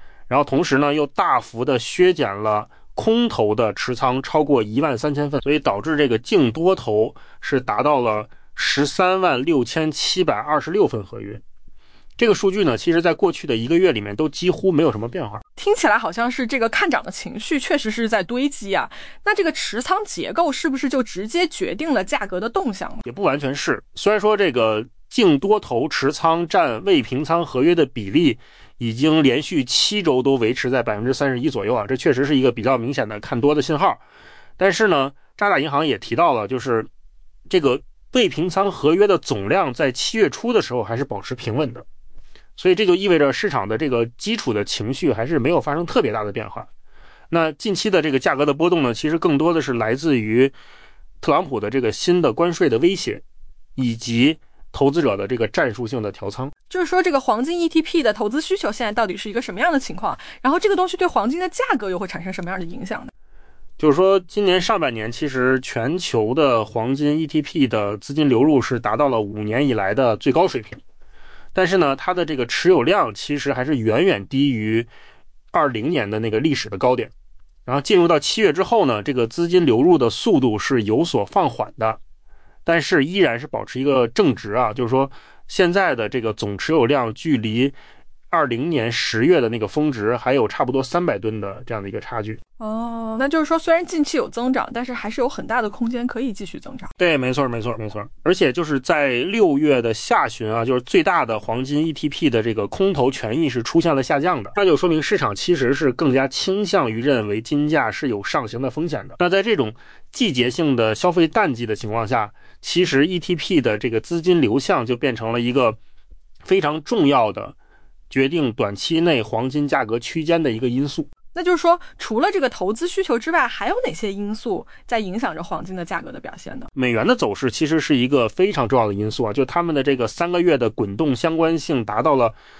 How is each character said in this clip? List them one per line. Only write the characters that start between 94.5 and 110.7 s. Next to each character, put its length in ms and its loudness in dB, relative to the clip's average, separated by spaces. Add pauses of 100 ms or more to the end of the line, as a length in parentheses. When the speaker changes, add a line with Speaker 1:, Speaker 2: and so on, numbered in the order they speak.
Speaker 2:
长， 180 -2
但 140 -6
是 80 -8
还 160 -8
是 100 -6
有 80 0
很 200 -8
大 160 0
的 40 -2
空 220 -4
间 160 -4
可 160 -6
以 100 -4
继 140 -10
续 140 -12
增 180 -14
长。 180 -12
Speaker 1:
对， 220 2
没 160 0
错， 140 0
没 120 -4
错， 160 -4
没 140 -8
错。 180 -10 (140)
而 100 2
且 220 2
就 100 -2
是 160 -2
在 300 2
六 480 2
月 240 4
的 100 0
下 360 2
旬 200 -8
啊， 160 0
就 120 2
是 80 0
最 200 4
大 220 2
的 140 -2
黄 260 -4
金 220 0
E 40 -2
T 160 -4
P 220 0
的 140 4
这 100 0
个 140 -2
空 260 0
头 160 2
权 260 -4
益 140 0
是 140 -2
出 180 2
现 140 2
了 80 2
下 160 0
降 240 0
的， 120 -14
那 80 2
就 140 6
说 100 2
明 140 2
市 160 0
场 180 -2
其 200 0
实 180 2
是 180 2
更 220 2
加 140 2
倾 360 -2
向 260 2
于 120 -4
认 260 2
为 140 -2
金 260 0
价 220 2
是 200 -4
有 140 -2
上 240 -2
行 140 -8
的 80 -4
风 180 -4
险 200 -6
的。 100 -18
那 100 2
在 140 2
这 140 0
种 180 -2 (380)
季 200 0
节 160 2
性 280 0